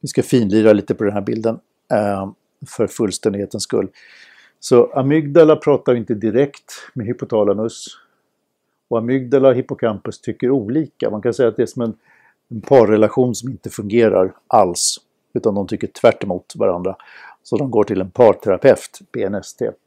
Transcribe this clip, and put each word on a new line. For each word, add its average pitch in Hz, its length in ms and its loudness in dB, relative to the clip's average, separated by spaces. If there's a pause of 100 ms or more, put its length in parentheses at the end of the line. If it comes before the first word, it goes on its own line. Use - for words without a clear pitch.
Vi - 80 -10
ska - 140 -2
finlira 110 500 4
lite 101 220 2
på 113 100 -6
den 101 80 0
här 104 80 -4
bilden, 113 400 -4 (320)
eh, 101 380 -2 (360)
för - 200 -4
fullständighetens 101 760 -4
skull. 101 260 -4 (720)
Så - 320 4
amygdala 151 640 4
pratar 139 380 0
inte 120 200 -4
direkt 113 580 -2 (220)
med 113 120 -6
hypotalamus. 107 920 -4 (880)
Och 117 100 -2
amygdala 131 500 2
och 127 60 6
hippocampus 117 680 -4
tycker 120 300 -4
olika. 127 600 -4
Man 107 120 -8
kan 120 120 -2
säga 123 140 2
att 107 80 -4
det 127 60 0
är 113 40 0
som 123 160 -8
en, 113 140 -4 (520)
en 113 120 -10
parrelation 110 760 4
som 123 160 -12
inte 107 200 -14
fungerar 101 640 0 (120)
alls. 95 540 0 (320)
Utan 110 220 -2
de 98 120 -4
tycker 101 200 -8
tvärt - 380 0
emot 90 320 -8
varandra. 92 400 -2 (460)
Så - 140 -6
de 135 140 -4
går 110 140 2
till 98 160 -4
en 92 100 -6
parterapeut, 110 880 2 (120)
B 120 100 -6
N 98 120 -4
S 92 200 -12
T. 113 160 -6 (160)